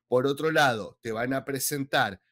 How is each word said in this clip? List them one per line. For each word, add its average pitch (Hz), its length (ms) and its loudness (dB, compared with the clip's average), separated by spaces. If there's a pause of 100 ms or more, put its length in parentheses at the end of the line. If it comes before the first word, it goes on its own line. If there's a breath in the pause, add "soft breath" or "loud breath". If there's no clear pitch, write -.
Por 127 180 2
otro 147 240 0
lado, 135 520 2
te 113 100 -6
van 120 220 -2
a 135 100 -4
presentar 135 760 -2 (120)